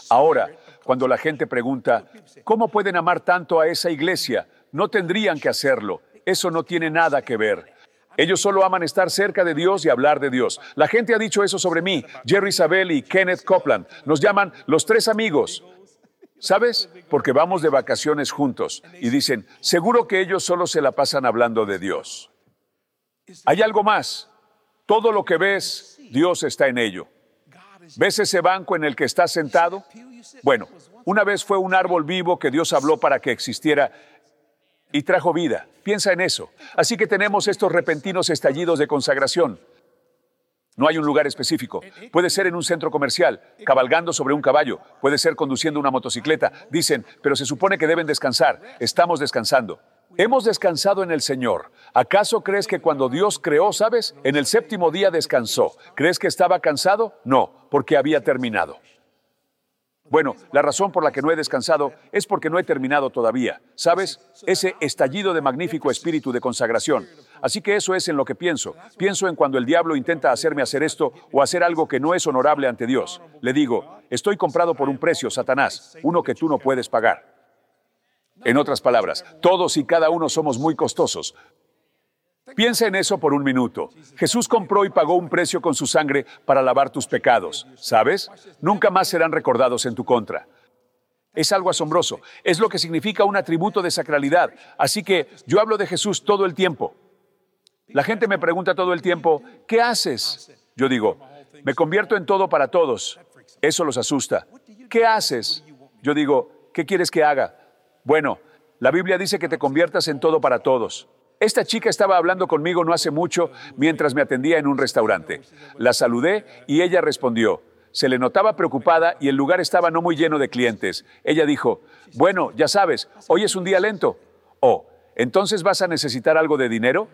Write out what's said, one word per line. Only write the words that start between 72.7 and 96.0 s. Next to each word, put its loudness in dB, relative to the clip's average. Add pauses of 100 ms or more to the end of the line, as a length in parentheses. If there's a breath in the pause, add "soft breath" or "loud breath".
Dios. -2 (180)
Le -2
digo, -2 (100)
"Estoy -2
comprado 0
por -2
un -4
precio, -2
Satanás, -2
uno 0
que -4
tú -2
no 0
puedes -2
pagar." 0 (1120)
En 4
otras 0
palabras, 0 (160)
todos 2
y 0
cada 2
uno 0
somos -2
muy 0
costosos. -4 (1200 soft breath)
Piensa 2
en 0
eso 0
por 0
un 0
minuto. -2 (260)
Jesús -2
compró 2
y -2
pagó 2
un 0
precio -2
con 0
su -4
sangre 0 (180 loud breath)
para 4
lavar 2
tus -8
pecados, 0
¿sabes? 0 (300)
Nunca 2
más 2
serán 0
recordados 0
en -6
tu -8
contra. -2 (840 soft breath)
Es -2
algo 0
asombroso. -2 (220 loud breath)
Es 0
lo 2
que -6
significa -2
un 0
atributo -2
de -2
sacralidad. 0 (240 loud breath)
Así -2
que 0 (180)
yo 2
hablo 0
de -2
Jesús -4